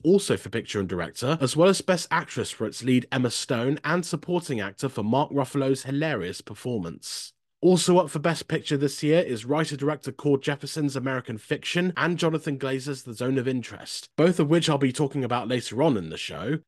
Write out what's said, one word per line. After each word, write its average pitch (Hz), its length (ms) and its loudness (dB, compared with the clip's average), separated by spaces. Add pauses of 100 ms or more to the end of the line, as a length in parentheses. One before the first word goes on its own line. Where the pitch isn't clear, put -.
also 165 340 4
for - 120 -12
Picture 107 300 -4
and 92 100 -2
Director, 95 520 -2
as 131 160 0
well 175 120 8
as 185 120 2
Best 180 300 0
Actress 160 400 -2
for 110 160 -4
its - 160 -10
lead 127 280 4
Emma 127 200 0
Stone 131 520 -2
and 170 220 0
Supporting 165 540 -4
Actor 101 300 -6
for 120 120 -4
Mark 123 300 0
Ruffalo's 135 520 0
hilarious 135 580 -4
performance. - 920 -8 (260)
Also 175 380 6
up 170 100 4
for 151 120 -6
Best 160 280 -2
Picture 156 300 -2
this 139 240 -2
year 151 180 4
is 120 240 -2
writer-director 147 680 -2
Cord 139 320 2
Jefferson's 143 520 -4
American 127 440 -4
Fiction - 580 -2
and 160 220 0
Jonathan 156 400 -2
Glazer's 135 420 -4
The 120 140 -12
Zone 131 240 0
of 123 80 -2
Interest, - 680 -6
both 170 240 6
of 151 80 4
which 160 220 4
I'll 147 80 4
be 135 160 2
talking 139 300 0
about 120 240 -2
later 117 340 -2
on 151 160 4
in 80 140 -6
the 80 60 -8
show, 98 500 -4